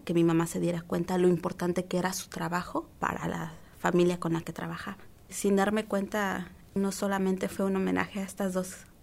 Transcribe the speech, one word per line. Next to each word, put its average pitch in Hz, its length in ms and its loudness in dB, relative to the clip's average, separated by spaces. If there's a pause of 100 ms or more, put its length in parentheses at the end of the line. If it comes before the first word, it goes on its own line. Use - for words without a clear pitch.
que 180 80 -2
mi 170 100 6
mamá 165 240 4
se 180 140 -4
diera 170 200 -2
cuenta 175 360 0
lo 180 100 6
importante 180 580 2
que 180 120 -2
era 185 160 0
su - 160 -8
trabajo 175 600 -4 (100)
para - 280 -2
la 165 260 -4 (240)
familia 175 400 4
con 170 140 -2
la 165 100 0
que 165 120 -10
trabajaba. 165 440 -8 (300)
Sin 202 300 2
darme 208 260 2
cuenta, 196 640 -2 (260)
no 196 200 0
solamente 190 560 0
fue 196 160 -2
un 196 100 0
homenaje 185 460 0
a - 20 -4
estas 190 300 -4
dos 185 220 -2 (280)